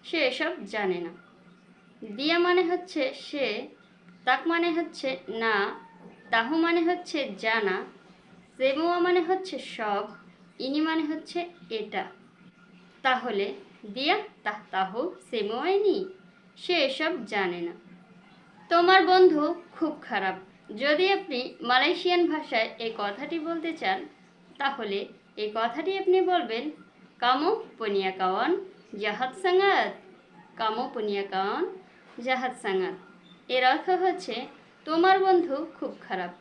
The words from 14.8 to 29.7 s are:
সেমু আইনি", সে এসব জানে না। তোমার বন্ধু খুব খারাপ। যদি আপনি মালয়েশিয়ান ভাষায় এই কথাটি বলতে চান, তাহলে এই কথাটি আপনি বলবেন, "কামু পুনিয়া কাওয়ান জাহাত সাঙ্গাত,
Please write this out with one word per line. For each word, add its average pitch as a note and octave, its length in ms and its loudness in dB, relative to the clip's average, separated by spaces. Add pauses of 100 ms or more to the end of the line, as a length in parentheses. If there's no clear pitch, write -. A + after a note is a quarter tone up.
সেমু A3 280 -2
আইনি", F4+ 480 2 (520)
সে - 160 -2
এসব C4+ 520 0
জানে F3+ 360 -2
না। E3+ 120 -6 (960)
তোমার F4+ 380 8
বন্ধু F4+ 360 8 (280)
খুব D4+ 300 -2
খারাপ। F#3+ 340 -2 (420)
যদি D4+ 340 4
আপনি D4+ 500 -2
মালয়েশিয়ান E4+ 680 2
ভাষায় C#4 420 -2 (100)
এই A3+ 180 -4
কথাটি B3+ 420 -6
বলতে E4 340 -6
চান, F#3+ 260 -2 (580)
তাহলে A3+ 420 -2 (360)
এই G#3+ 200 -4
কথাটি C#4+ 420 -2
আপনি F#4+ 240 4
বলবেন, C#4 420 0 (560)
"কামু C4+ 300 2 (280)
পুনিয়া G3 340 0
কাওয়ান F#3+ 400 0 (440)
জাহাত G#3+ 400 -4
সাঙ্গাত, F4+ 560 4 (640)